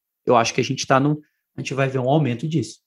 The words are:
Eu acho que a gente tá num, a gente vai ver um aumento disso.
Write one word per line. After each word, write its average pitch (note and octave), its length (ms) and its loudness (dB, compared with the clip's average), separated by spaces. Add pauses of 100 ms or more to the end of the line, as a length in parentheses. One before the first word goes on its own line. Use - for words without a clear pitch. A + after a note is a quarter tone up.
(260)
Eu B2 100 4
acho A#2 180 2
que - 80 -2
a - 20 -2
gente C3 220 -6
tá C3+ 140 4
num, D3 180 2 (400)
a C#3+ 40 -10
gente C3 120 -8
vai C3+ 140 0
ver C3 120 -4
um B2 100 -2
aumento C#3 380 0
disso. D#3 400 -4